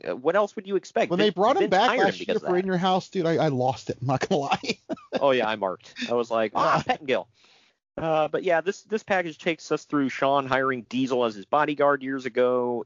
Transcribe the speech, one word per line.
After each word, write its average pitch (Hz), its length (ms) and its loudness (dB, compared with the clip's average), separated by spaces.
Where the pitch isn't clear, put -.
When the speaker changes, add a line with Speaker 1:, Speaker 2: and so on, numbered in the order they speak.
Speaker 1:
uh, 90 100 -4
what 151 200 0
else 208 200 0
would 190 100 -10
you 196 100 -2
expect? - 340 -2
Speaker 2:
When 175 80 0
Speaker 1:
Vin-, 214 80 4
Speaker 2:
they 214 40 2
brought 220 260 2
him 403 60 2
Speaker 1:
Vince - 80 0
Speaker 2:
back 196 180 4
Speaker 1:
hired 254 120 2
him - 60 4
Speaker 2:
last - 140 -2
year - 60 -10
Speaker 1:
because 196 160 -2
of 147 60 -6
Speaker 2:
for 180 60 0
Speaker 1:
that. 180 60 2
Speaker 2:
In 190 60 -2
Your 185 100 0
House, 185 320 0
dude, 185 180 -2
I, 165 100 2
I 156 120 2
lost 131 400 -2
it. 117 120 -4
I'm 120 60 -6
not 131 220 0
gonna 180 120 2
lie. 190 380 -2
<laughs> - 0 -
Speaker 1:
Oh 139 100 4
yeah, 120 180 2
I 110 60 -2
marked. 98 400 -6
I 120 40 0
was 120 140 0
like, 113 280 0
"Ah, - 220 2
Speaker 2:
Ah. - 60 -2
Speaker 1:
Pettengill." 131 440 -2
Uh, 156 300 0
but 156 160 -4
yeah, 170 180 2
this, 180 220 -4
this 214 220 -6
package 180 340 -2
takes - 320 -4
us 151 140 -2
through 139 240 0
Sean 139 360 2
hiring 131 440 0
Diesel 123 360 0
as 107 120 -2
his 98 80 -14
bodyguard 143 580 2
years 131 240 -6
ago, 123 600 0